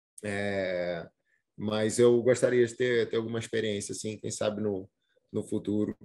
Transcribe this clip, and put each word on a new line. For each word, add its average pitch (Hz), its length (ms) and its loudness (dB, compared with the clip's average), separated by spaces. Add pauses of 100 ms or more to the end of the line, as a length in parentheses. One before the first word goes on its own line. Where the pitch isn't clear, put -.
(240)
É, 92 840 -2 (500)
mas 107 420 0
eu 120 220 6
gostaria 123 440 4
de 113 100 -4
ter, 120 340 0
ter 113 80 -2
alguma 113 220 -4
experiência, 107 540 -4
assim, 107 240 -8
quem 110 140 -8
sabe 107 300 -2
no, 101 280 -4 (420)
no 107 120 -2
futuro. 107 600 -2